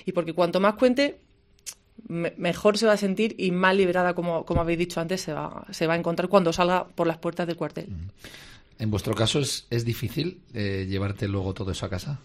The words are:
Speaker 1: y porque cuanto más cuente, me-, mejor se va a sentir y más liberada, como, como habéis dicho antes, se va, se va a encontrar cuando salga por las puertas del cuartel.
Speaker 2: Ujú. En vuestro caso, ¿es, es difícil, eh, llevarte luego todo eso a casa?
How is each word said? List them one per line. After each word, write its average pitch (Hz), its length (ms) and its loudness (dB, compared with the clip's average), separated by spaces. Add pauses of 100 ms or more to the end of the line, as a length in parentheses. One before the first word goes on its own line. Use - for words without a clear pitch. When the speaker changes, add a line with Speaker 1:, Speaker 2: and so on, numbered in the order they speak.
Speaker 1:
y 185 80 -4
porque 165 220 -2
cuanto 175 260 2
más 208 140 4
cuente, 254 460 2 (880)
me-, 170 300 -4
mejor 180 400 2
se 226 80 0
va 214 80 6
a 208 60 6
sentir 208 400 0
y 185 120 0
más 185 240 4
liberada, 180 400 4
como, 170 300 -2
como 170 160 0
habéis 165 180 0
dicho 175 220 -2
antes, 185 220 -2
se 160 100 -6
va, 147 380 -8
se 170 160 -2
va 160 80 2
a - 20 2
encontrar 170 320 0
cuando 180 240 6
salga 180 340 2
por 170 200 -2
las 165 100 2
puertas 170 300 -4
del 165 100 -4
cuartel. 160 300 -6
Speaker 2:
Ujú. 90 260 -10 (640)
En 110 120 -2
vuestro 107 240 0
caso, 113 260 2
¿es, - 300 -4
es 117 160 0
difícil, 143 560 -4 (100)
eh, 98 340 -2
llevarte 98 420 -2
luego 95 260 -2
todo 95 180 -4
eso 98 140 -4
a - 20 -8
casa? 95 360 -6